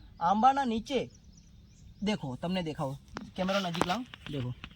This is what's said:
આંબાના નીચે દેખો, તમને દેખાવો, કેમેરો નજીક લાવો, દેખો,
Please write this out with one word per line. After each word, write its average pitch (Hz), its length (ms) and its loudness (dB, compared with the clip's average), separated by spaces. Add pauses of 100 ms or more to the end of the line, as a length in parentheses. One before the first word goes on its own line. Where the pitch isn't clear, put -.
(200)
આંબાના 233 440 6
નીચે 226 460 -2 (920)
દેખો, 175 400 -2
તમને 180 200 -2
દેખાવો, 143 360 -4 (380)
કેમેરો 190 240 0
નજીક 175 260 0
લાવો, 190 460 -4
દેખો, 123 220 -4 (220)